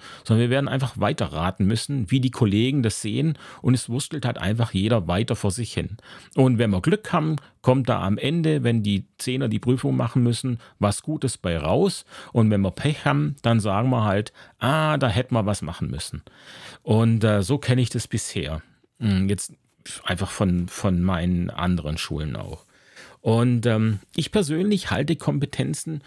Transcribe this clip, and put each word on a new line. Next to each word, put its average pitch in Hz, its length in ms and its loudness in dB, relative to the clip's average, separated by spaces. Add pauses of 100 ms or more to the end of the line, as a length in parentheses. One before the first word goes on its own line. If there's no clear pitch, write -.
(240)
sondern 113 240 4
wir - 20 0
werden 135 180 0
einfach 131 320 -4
weiter 104 280 0
raten 82 380 -2
müssen, 117 440 -2
wie 131 120 2
die 127 100 0
Kollegen 120 500 2
das 113 200 -2
sehen, 131 360 -2 (240)
und 123 140 4
es - 140 -4
wurstelt 127 360 -6
halt 120 140 -4
einfach 110 340 0
jeder 98 340 0
weiter 104 280 0
vor 101 160 -2
sich 117 220 -8
hin. - 240 -6 (380)
Und 127 220 6
wenn 113 140 2
wir 95 100 2
Glück 208 320 0
haben, 156 220 0 (260)
kommt 127 260 2
da 107 140 0
am 98 160 0
Ende, 156 460 0
wenn 117 180 2
die 101 240 0 (140)
Zehner 127 300 -2
die 107 100 -2
Prüfung 131 360 0
machen 123 280 2
müssen, 120 340 0 (220)
was 101 240 0
Gutes 147 340 -4
bei 85 220 -2
raus, 120 460 0 (260)
und 110 180 4
wenn 101 120 4
wir 98 100 2
Pech - 340 -4
haben, 143 380 0
dann 117 160 4
sagen 107 320 0
wir 117 140 2
halt, 104 280 0 (240)
„Ah, 151 400 0
da 135 120 2
hätten 117 260 0
wir 110 100 2
was 101 160 0
machen 76 300 -6
müssen.“ 78 320 -8 (580)
Und, 113 420 4
äh, 104 200 4
so 127 160 0
kenn 123 180 0
ich 123 140 0
das - 160 -6
bisher. 80 560 -4 (360)
Hm, 95 300 2
jetzt - 240 -4 (500)
einfach 92 260 -2
von, 87 380 0
von 90 340 0
meinen 90 480 0
anderen 82 480 -2
Schulen 73 380 -6
auch. 50 300 -12 (560)
Und, 117 440 2
ähm, 110 340 2 (160)
ich - 160 -4
persönlich 185 600 0
halte 147 240 0
Kompetenzen 143 920 -4